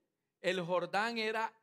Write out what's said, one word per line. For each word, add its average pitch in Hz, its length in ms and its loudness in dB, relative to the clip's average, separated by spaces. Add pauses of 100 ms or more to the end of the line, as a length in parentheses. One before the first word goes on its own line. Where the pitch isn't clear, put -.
(400)
el 185 200 0
Jordán 180 560 0
era 220 460 -2